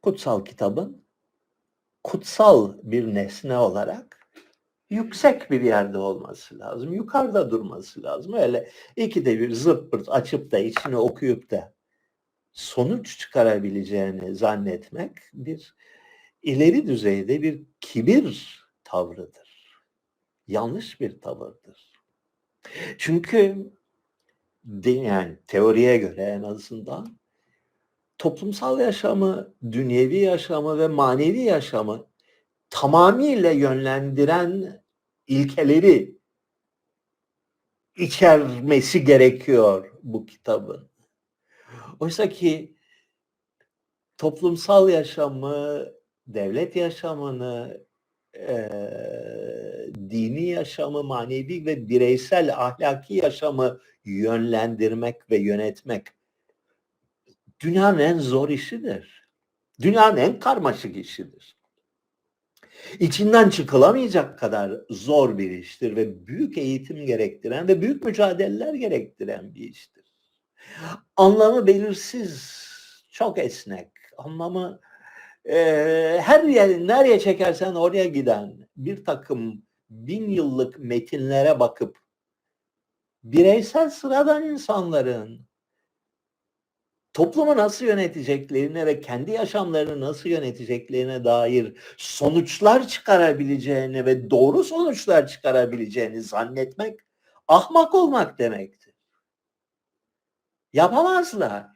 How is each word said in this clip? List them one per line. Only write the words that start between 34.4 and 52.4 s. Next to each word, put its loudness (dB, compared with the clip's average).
ilkeleri 4
içermesi 4
gerekiyor 6
bu -10
kitabın. -8
Oysa -2
ki -2
toplumsal 4
yaşamı, -4
devlet -6
yaşamını, -8
eee, -10
dini -4
yaşamı, -6
manevi -8
ve -6
bireysel 2